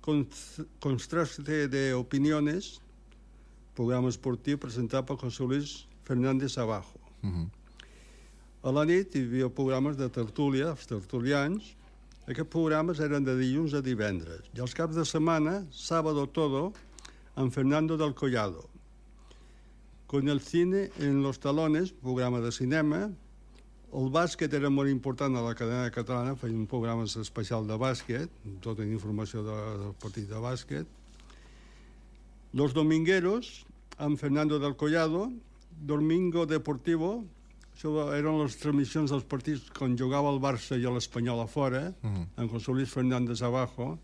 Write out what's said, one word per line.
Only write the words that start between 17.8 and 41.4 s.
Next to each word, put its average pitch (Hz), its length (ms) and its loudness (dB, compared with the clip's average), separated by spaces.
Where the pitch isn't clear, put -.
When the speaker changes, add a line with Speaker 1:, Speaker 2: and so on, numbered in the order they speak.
Speaker 1:
del 151 160 2
Collado. 110 560 -2
Con 139 220 2
el 143 120 2
cine 185 580 2
en 139 240 4
los 135 160 -2
talones, 156 520 2
programa 127 480 0
de 117 120 0
cinema. 156 580 0
El 131 160 0
bàsquet 160 440 2
era 143 160 2
molt 139 200 4
important 131 460 0
a 120 60 0
la 117 120 -2
cadena 120 380 -2
catalana, 123 440 -2
feien 113 220 -4
un 107 100 -2
programa 117 360 -2
especial 110 640 -4
de 107 100 -2
bàsquet, 131 520 -2
tota 110 220 -6
la 104 100 -2
informació 107 500 -4
de, 107 140 -6
del 101 100 -8
partit 101 360 -10
de 107 100 -8
bàsquet. 127 480 -6
Los 135 200 2
Domingueros, 170 920 2
amb 147 200 0
Fernando 151 420 2
del 143 160 -2
Collado. 165 560 2
Domingo 165 600 4
Deportivo, 160 800 0
això 151 200 -4
eren 156 300 2
les 127 180 -2
transmissions 143 500 2
dels 139 140 0
partits 139 480 -4
quan 123 240 0
jugava 139 320 2
el 139 120 2
Barça 131 360 0
i 120 80 2
l'Espanyol 120 560 0